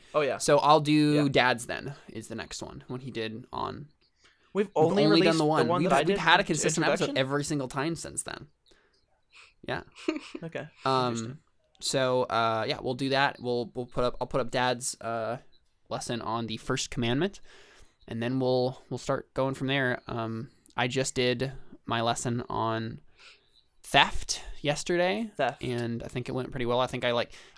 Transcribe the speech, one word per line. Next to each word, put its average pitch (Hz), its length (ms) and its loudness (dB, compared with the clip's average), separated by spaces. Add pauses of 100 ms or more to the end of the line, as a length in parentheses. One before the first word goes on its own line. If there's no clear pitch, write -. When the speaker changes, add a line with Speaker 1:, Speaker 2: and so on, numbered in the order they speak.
(140)
Speaker 1:
Oh, 151 60 2
yeah. 123 160 2
Speaker 2:
So 147 220 4
I'll 151 220 8
do 151 340 4
Speaker 1:
Yeah. 147 160 4
Speaker 2:
Dad's 123 360 4
then 90 280 -8 (180)
is 110 160 -12
the 113 60 -10
next - 280 -10
one - 260 -14
when 127 120 -8
he 131 100 -12
did 110 440 -6
on 143 320 -6 (680)
Speaker 1:
We've 202 120 2
Speaker 2:
We've - 100 -14
Speaker 1:
only 175 300 6
Speaker 2:
only 160 140 8
done - 80 6
Speaker 1:
released 165 100 4
Speaker 2:
the 156 60 4
Speaker 1:
the 151 40 4
Speaker 2:
one. 151 200 4
Speaker 1:
one - 120 2
Speaker 2:
We've, 180 80 2
Speaker 1:
that 135 80 6
I - 40 6
Speaker 2:
we've 156 80 2
Speaker 1:
did, 196 100 2
Speaker 2:
had 165 200 4
a 196 40 2
Speaker 1:
the 190 60 -6
Speaker 2:
consistent 156 380 2
episode 151 180 2
Speaker 1:
introduction? - 120 -2 (100)
Speaker 2:
every 143 180 0
single 139 240 -4
time 147 280 -4
since - 260 -8
then. - 260 -10 (1160)
Yeah. - 160 -6 (240)
Speaker 1:
<laughs> - 380 -8
Okay. 147 220 -10 (180)
Speaker 2:
Um, 131 280 2
Speaker 1:
Interesting. 117 260 -8 (420)
Speaker 2:
so, 127 440 2
uh, 113 440 0
yeah, 139 140 -4
we'll 131 100 -2
do 135 180 -4
that. 135 300 2
We'll, 120 340 -2
we'll 123 120 -6
put 123 180 -2
up, 120 160 0
I'll 123 60 -4
put 131 160 0
up 117 80 -6
Dad's, 127 500 0
uh, 113 380 -4 (500)
lesson 120 320 -4
on 113 280 -4
the 110 100 -6
first - 320 -2
commandment, 131 500 0 (680)
and 113 160 -6
then 131 180 0
we'll, 127 500 2
we'll 127 80 -6
start - 340 -4
going 135 220 -2
from 131 140 -4
there. 131 380 0
Um, 113 440 -6 (260)
I 123 100 2
just 127 280 -2
did 127 380 0 (340)
my 113 160 -2
lesson 117 480 -2
on 113 500 -4 (840)
theft - 600 2 (180)
yesterday, 180 760 0
Speaker 1:
Theft. 123 260 -2
Speaker 2:
and 120 400 -4
I - 60 -10
think 127 200 -8
it 135 40 -6
went 127 180 -4
pretty 123 160 -4
well. 123 140 2
I 127 80 2
think 123 180 -6
I 123 60 2
like, 117 200 -2 (260)